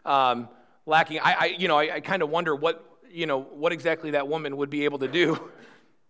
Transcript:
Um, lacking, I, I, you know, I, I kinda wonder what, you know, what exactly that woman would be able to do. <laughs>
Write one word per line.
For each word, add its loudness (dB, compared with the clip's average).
Um, 2
lacking, 2
I, 4
I, 2
you 0
know, 4
I, 0
I -6
kinda -2
wonder 0
what, -2
you -6
know, 0
what -4
exactly -2
that 0
woman -4
would -4
be -2
able 0
to -2
do. 0
<laughs> -20